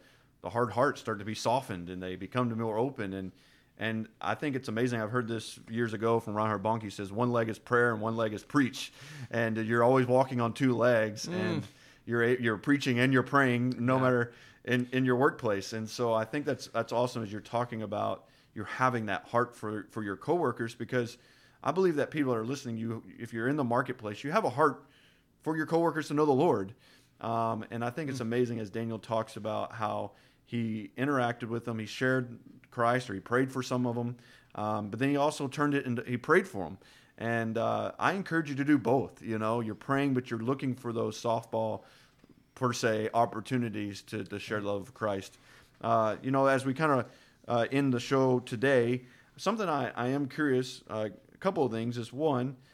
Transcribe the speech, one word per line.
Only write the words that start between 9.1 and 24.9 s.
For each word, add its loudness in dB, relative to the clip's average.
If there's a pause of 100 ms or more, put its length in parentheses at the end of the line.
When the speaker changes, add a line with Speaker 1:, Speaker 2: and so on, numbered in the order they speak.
Speaker 1:
And 0
you're 2
always 6
walking 4
on 0
two 2
legs, 2
Speaker 2:
Mm. -6
Speaker 1:
and -2 (380)
you're 2
a-, 4
you're 2
preaching 2
and 4
you're 6
praying 2
no 2
Speaker 2:
Yeah. 2
Speaker 1:
matter 2 (320)
in, 2
in 2
your 6
workplace. 2
And -6
so 0
I 2
think -4
that's, -4
that's -2
awesome 0
as -8
you're -8
talking -4
about -4 (280)
you're -8
having 0
that -4
heart 0
for, -8
for -8
your -4
coworkers, -2
because -2 (460)
I 0
believe 4
that 0
people 0
are -2
listening. -6
You, -4 (160)
if -10
you're 0
in 2
the 0
marketplace, -2
you -6
have 2
a 2
heart 2 (580)